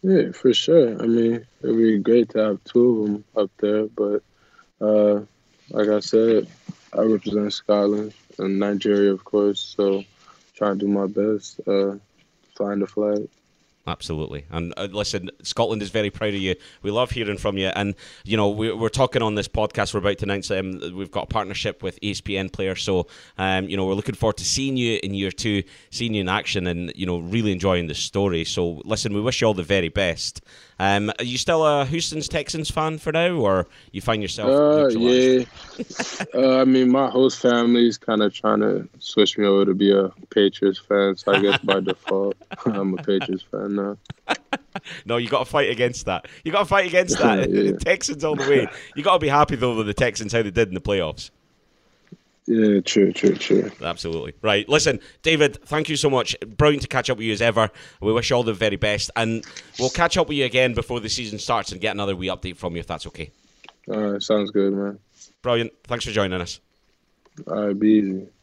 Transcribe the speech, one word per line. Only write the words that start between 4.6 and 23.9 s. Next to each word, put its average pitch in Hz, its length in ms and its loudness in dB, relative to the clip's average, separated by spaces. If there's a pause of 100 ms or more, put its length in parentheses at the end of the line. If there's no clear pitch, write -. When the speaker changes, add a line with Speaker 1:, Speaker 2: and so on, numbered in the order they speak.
Speaker 1:
uh, 104 420 4 (500)
like 107 180 0
I 104 120 2
said, 113 440 4 (480)
I - 80 0
represent 104 500 0
Scotland 104 600 0 (240)
and 98 220 -2
Nigeria, 101 520 2
of 95 140 -4
course, 101 500 0
so 98 280 0 (520)
trying 101 220 -2
to 101 80 -4
do 101 60 0
my 98 160 -2
best, 104 600 -4
uh, 98 280 0 (600)
flying 101 240 -4
the 98 80 -2
flag. 104 400 -2 (600)
Speaker 2:
Absolutely. 76 640 -8
And, 85 280 -6
uh, 101 140 -8
listen, 98 380 -6 (140)
Scotland 113 400 -4
is 98 80 -10
very 104 180 -2
proud 104 240 -4
of 101 60 -4
you. 95 160 -2 (260)
We 101 80 -4
love 120 220 0
hearing 104 260 -4
from 101 220 -4
you. 95 80 0
And, 101 260 -2 (300)
you 101 120 -4
know, 104 140 2
we, 107 240 -4
we're 113 160 -2
talking 127 320 0
on 107 140 0
this 104 120 -2
podcast. 107 460 -4
We're 107 60 -2
about 95 200 -2
to 104 60 -6
announce, 98 240 -6
um, 95 320 -4 (140)
we've 95 160 -10
got 95 140 -6
a - 20 -20
partnership 101 560 -6
with 92 180 -8
E 104 80 -4
S 95 100 -6
P 101 160 -8
N 95 140 -4
Player. 95 260 -4
So, 92 300 -2 (320)
um, 95 320 -2
you 95 80 -4
know, 95 80 -2
we're 95 80 0